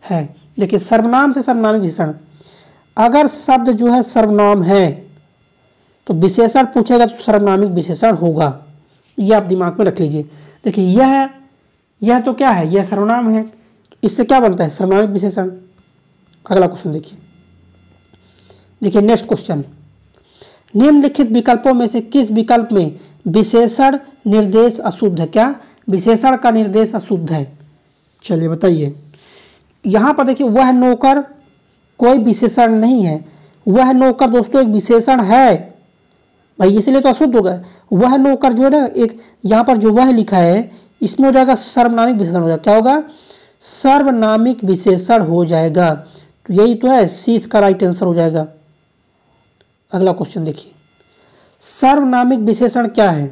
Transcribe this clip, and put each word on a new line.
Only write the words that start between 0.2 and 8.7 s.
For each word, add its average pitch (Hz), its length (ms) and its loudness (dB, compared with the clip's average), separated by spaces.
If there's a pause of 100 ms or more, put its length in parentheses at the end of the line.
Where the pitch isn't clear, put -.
देखिए 196 220 -2
सर्वनाम 240 520 0
से 269 80 -4
सर्वनामिक 220 400 -2
विशेषण, 160 320 -4 (840)
अगर 262 320 2
शब्द 254 420 0
जो 233 220 0
है 247 100 2
सर्वनाम 208 600 2
है 180 420 0 (1000)
तो 190 60 -4
विशेषण 220 520 0
पूछेगा 240 400 0
तो 233 180 -10
सर्वनामिक 202 480 0
विशेषण 175 440 -2
होगा, 156 500 -2 (520)